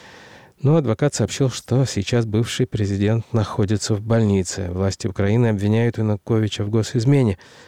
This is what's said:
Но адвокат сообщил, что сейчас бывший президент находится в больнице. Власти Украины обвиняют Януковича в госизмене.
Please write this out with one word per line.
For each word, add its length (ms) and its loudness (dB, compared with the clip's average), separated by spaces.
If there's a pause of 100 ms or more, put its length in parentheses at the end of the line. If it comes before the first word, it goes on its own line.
(640)
Но 120 4
адвокат 400 0
сообщил, 340 0
что 360 0
сейчас 420 -2
бывший 400 -2
президент 680 -2
находится 600 0
в 60 -4
больнице. 680 0
Власти 380 -2
Украины 400 2
обвиняют 500 0
Януковича 640 -2
в 60 -6
госизмене. 720 2 (280)